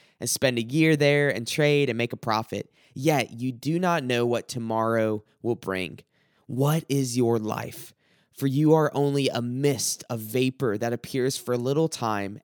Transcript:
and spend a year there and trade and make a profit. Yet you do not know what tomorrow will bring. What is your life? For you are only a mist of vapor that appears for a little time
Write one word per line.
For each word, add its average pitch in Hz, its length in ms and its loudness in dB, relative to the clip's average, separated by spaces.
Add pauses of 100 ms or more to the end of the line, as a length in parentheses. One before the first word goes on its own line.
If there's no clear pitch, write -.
(180)
and 123 100 -6
spend 127 300 0
a 120 40 -2
year 156 340 2
there 143 320 4
and 113 180 -4
trade 147 420 2
and 113 80 -2
make 120 160 -2
a 113 40 -8
profit. 107 560 -4 (220)
Yet 143 360 0
you 123 220 -6
do 143 260 -4
not 175 240 0
know 120 240 0
what 120 220 -2
tomorrow 113 760 0 (180)
will 117 140 -2
bring. 92 460 -6 (480)
What 143 400 0
is 135 280 0
your 117 220 2
life? - 560 -8 (380)
For 139 160 -4
you 151 260 6
are 156 180 4
only 143 360 2
a 117 120 -2
mist 127 720 0
of 120 80 -2
vapor 123 580 0
that 117 160 -2
appears 127 440 -2
for - 180 -4
a 123 40 0
little 143 300 0
time 104 560 -4